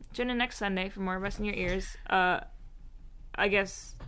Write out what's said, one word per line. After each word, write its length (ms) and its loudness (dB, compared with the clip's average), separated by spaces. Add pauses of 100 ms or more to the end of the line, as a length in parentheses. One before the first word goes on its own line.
(140)
Tune 160 0
in 80 2
next 220 0
Sunday 280 2
for 140 -6
more 160 0
of 80 -2
us 140 -2
in 60 0
your 100 0
ears. 420 0 (120)
Uh, 300 6 (1000)
I 100 6
guess 460 0 (120)